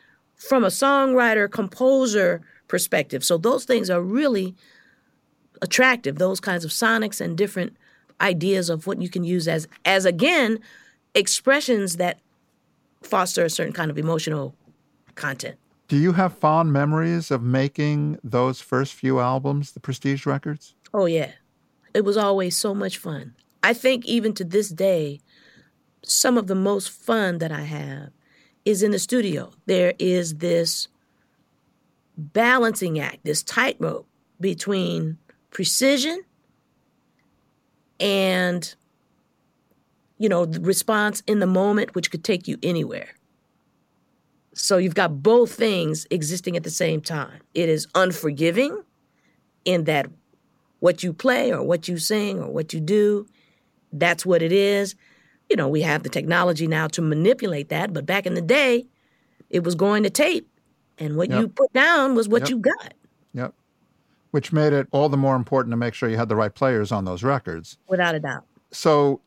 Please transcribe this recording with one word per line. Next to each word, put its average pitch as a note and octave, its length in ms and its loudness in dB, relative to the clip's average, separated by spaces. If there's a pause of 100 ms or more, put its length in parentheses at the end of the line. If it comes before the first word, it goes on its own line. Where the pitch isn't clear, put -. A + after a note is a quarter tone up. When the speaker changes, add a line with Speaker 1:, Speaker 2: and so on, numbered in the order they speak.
(360)
Speaker 1:
from C4 260 2
a A3+ 60 4
songwriter, B3+ 840 4
composer G#3 920 2 (260)
perspective. - 560 -2
So E3+ 140 0
those A#3 260 0
things G#3 260 0
are F3 120 2
really G3+ 520 0 (1080)
attractive, A#3+ 560 0
those F#3 200 0
kinds F3 260 -4
of D#3 60 -8
sonics A3 500 -2
and E3+ 160 -4
different F#3+ 400 -4 (440)
ideas F#3 500 0
of D#3+ 160 -4
what F#3+ 160 -4
you F3+ 60 -6
can F3+ 160 -4
use E3+ 240 -2
as, D#3+ 180 -2 (180)
as, F#3+ 200 2
again, A3 560 2 (540)
expressions G#3+ 840 2
that F3 240 -4 (840)
foster F3+ 420 0
a D#3+ 60 -2
certain D#3+ 220 -6
kind D#3 180 -4
of D3 80 -6
emotional D#3 560 -4 (600)
content. - 420 -10 (320)
Speaker 2:
Do D3 80 2
you E3 160 4
have F3+ 240 -2
fond D#3 360 2
memories D#3 580 0
of B2+ 120 -2
making D3 800 -2
those B2+ 380 -2
first C3+ 340 -2
few C3 240 0
albums, C3+ 540 -2
the - 80 -20
Prestige C3+ 460 -4
records? D3 480 -6 (200)
Speaker 1:
Oh, G3 120 2
yeah. E3 260 -2 (600)
It G#3+ 100 0
was G3+ 120 0
always G3 400 0
so G3+ 180 -2
much G3 240 -6
fun. C#3+ 360 -12 (280)
I G#3+ 100 4
think A#3+ 340 0
even G#3+ 280 0
to G3 100 -6
this G3+ 240 0
day, D#3+ 520 -2 (840)
some - 340 2
of G#3 80 -2
the F#3+ 80 -2
most F#3+ 360 0
fun G3+ 480 -2
that D#3+ 120 -4
I D3+ 120 -6
have C#3+ 480 -10 (540)
is G3+ 180 2
in G#3 80 2
the G3+ 80 0
studio. F#3 540 -2 (140)
There F3+ 320 2
is F3 380 0
this E3+ 520 -2 (1300)
balancing A3 840 0
act, - 240 -8
this D3+ 180 -2
tightrope - 640 -4 (340)
between E3+ 800 -4 (320)
precision C#4 720 0 (1800)
and, F#3 720 0 (1400)
you G#3+ 100 2
know, F3 160 2
the E3 160 -4
response G#3 640 0
in G#3 140 2
the F#3 60 2
moment, G3 480 2
which F3 160 -4
could D#3+ 140 -10
take F3+ 220 -2
you - 160 -8
anywhere. D3+ 460 -4 (1500)
So - 220 0
you've F3+ 180 2
got E3 280 0
both A#3 320 6
things E3+ 560 -2
existing F3 460 -4
at E3 80 -4
the E3 60 -8
same D#3+ 300 -2
time. D3+ 400 -8 (140)
It E3 140 0
is D#3 260 0
unforgiving F3+ 880 0 (840)
in F3 200 0
that D3 220 0 (760)
what F3 220 2
you F#3 100 -4
play B3 400 2
or B2 100 -2
what E3 260 -2
you F3 100 -4
sing G3+ 420 -2
or C#3 100 -8
what D#3 220 -6
you D#3+ 80 -6
do, G#3 460 2 (640)
that's E3 340 0
what F3 160 4
it E3 100 0
is. G3+ 420 2 (540)
You - 80 2
know, D3 120 0
we D3+ 140 2
have D#3 200 0
the - 60 -14
technology E3 580 0
now D#3+ 220 0
to E3 140 -4
manipulate D#3+ 680 0
that, F3+ 220 -4
but D3 140 -6
back F#3+ 200 -2
in F3+ 80 -4
the F3 80 -2
day, B3 440 2 (640)
it F3 140 0
was F3 100 0
going G3+ 280 2
to A3 80 2
tape, - 360 0 (520)
and D3+ 180 -4
what F3 140 0
Speaker 2:
Yep. G#3+ 100 2
Speaker 1:
you A3+ 80 2
put - 240 0
down C#4 420 4
was A3+ 140 2
what A#3 140 2
Speaker 2:
Yep. C#3+ 80 -2
Speaker 1:
you B3+ 80 -2
got. B3 360 -2 (380)
Speaker 2:
Yep. B2+ 220 -8 (760)
Which C#3+ 220 -2
made D3+ 220 4
it C#3 160 0
all C#3+ 180 2
the C#3 80 0
more C3+ 200 2
important B2 360 0
to A#2 40 -2
make A#2 180 -2
sure A#2+ 140 -2
you A2+ 100 0
had A#2 100 0
the G#2+ 80 0
right G#2+ 180 0
players A#2 380 0
on G2 140 -2
those F2+ 160 -6
records. A2+ 560 -4 (100)
Speaker 1:
Without F3 260 0
a D3+ 60 -4
doubt. C#3+ 240 -8 (260)
Speaker 2:
So C#3+ 560 2